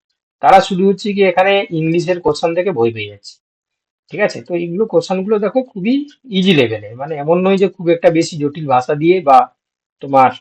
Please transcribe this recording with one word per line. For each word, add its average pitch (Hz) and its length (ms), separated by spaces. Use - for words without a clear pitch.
তারা 175 220
শুধু 190 260
হচ্ছে 202 260
কি 196 100
এখানে 190 460
ইংলিশের 165 520
কোশ্চেন 165 340
থেকে 185 160
ভয় 117 220
পেয়ে 104 160
যাচ্ছে, - 260
ঠিক 165 120
আছে? 165 200
তো 175 140
এইগুলো 175 300
কোশ্চেনগুলো 190 540
দেখো 220 240
খুবই 254 440
ইজি 190 240
লেভেলে, 110 420
মানে 147 200
এমন 170 320
নয় 196 100
যে 190 120
খুব 170 200
একটা 170 200
বেশি 160 280
জটিল 147 300
ভাষা 131 280
দিয়ে 170 260
বা 131 340
তোমার, 135 420